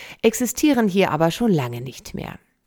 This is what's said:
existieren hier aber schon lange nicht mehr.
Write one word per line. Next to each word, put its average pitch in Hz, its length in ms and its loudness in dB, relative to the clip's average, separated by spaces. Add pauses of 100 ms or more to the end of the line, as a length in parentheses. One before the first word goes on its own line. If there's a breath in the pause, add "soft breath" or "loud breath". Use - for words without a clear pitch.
(240 loud breath)
existieren 240 640 2
hier 185 240 2
aber 165 180 2
schon 226 220 0
lange 123 300 0
nicht - 340 -14
mehr. - 240 -10 (280)